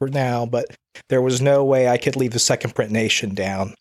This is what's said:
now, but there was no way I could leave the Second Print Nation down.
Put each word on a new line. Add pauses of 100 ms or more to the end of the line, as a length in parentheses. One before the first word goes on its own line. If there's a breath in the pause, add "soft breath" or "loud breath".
now,
but (420 loud breath)
there
was
no
way
I
could
leave
the
Second
Print
Nation
down.